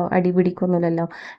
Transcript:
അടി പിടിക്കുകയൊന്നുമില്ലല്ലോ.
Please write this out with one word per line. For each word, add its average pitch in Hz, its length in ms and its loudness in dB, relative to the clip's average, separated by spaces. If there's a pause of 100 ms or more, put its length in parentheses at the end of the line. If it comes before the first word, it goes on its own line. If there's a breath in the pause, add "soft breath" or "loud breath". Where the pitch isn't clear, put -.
(120)
അടി 180 200 2
പിടിക്കുകയൊന്നുമില്ലല്ലോ. 180 720 0 (340 loud breath)